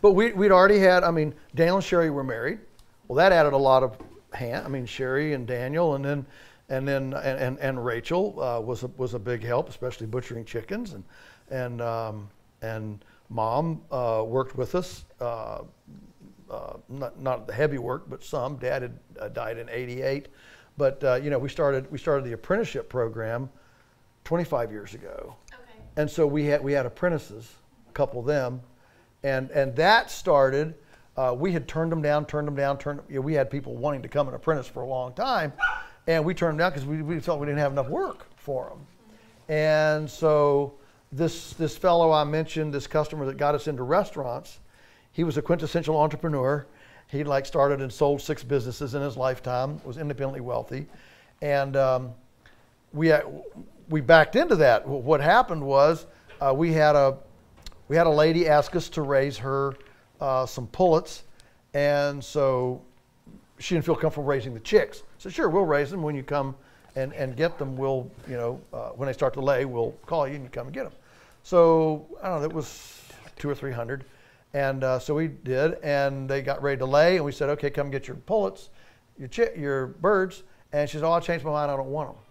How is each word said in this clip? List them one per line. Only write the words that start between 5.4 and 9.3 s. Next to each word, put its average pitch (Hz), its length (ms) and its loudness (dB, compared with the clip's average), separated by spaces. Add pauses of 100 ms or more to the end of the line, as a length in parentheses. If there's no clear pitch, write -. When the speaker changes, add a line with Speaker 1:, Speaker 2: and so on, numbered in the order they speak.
Speaker 1:
Daniel, 139 480 0
and 139 100 -4
then, 143 200 -2 (440)
and 135 180 -4
then, 135 260 -2
and, 135 260 -4
and, 131 200 -4
and 131 260 -4
Rachel, 165 560 -2
uh, 120 180 -2
was 113 240 -6
a, 127 40 -8 (100)
was 120 160 -4
a 120 60 -6
big 113 240 -6